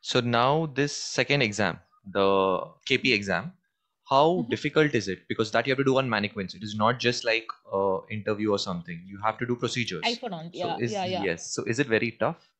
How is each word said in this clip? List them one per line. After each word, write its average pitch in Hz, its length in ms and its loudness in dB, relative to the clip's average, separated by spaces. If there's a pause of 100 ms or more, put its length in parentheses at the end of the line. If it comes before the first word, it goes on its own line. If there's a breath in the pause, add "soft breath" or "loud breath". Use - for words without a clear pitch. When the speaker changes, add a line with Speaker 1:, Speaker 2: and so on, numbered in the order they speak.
Speaker 1:
So - 200 0
now 123 460 2
this 143 280 -2
second 143 460 0
exam, 101 380 0 (300)
the 95 520 4 (240)
K 131 140 2
P 123 120 2
exam, 101 420 0 (520)
how 139 240 6
Speaker 2:
Mm-hmm. 180 200 0
Speaker 1:
difficult 147 460 2
is 98 120 0
it? 92 200 -8
Because 110 240 -2
that 120 160 2
you 135 40 0
have 131 80 0
to 135 40 2
do 127 140 4
on 135 120 2
mannequins. 101 440 -2
It 90 100 -14
is 107 120 -8
not 113 240 2
just 120 260 0
like, 113 220 0 (260)
uh, 98 240 2 (120)
interview 107 420 -2
or 98 80 2
something. 87 460 -8
You 98 180 -14
have 110 160 0
to 123 60 -2
do 120 100 0
procedures. 117 480 -4
Speaker 2:
Typhodont, 190 520 -6
Speaker 1:
So 202 120 -4
Speaker 2:
yeah, 165 120 -4
Speaker 1:
is, 120 120 -2
Speaker 2:
yeah, 196 140 -4
yeah. 185 180 -4
Speaker 1:
yes. 85 300 -4
So - 120 -6
is 113 140 -2
it 139 80 2
very 113 240 0
tough? - 480 -4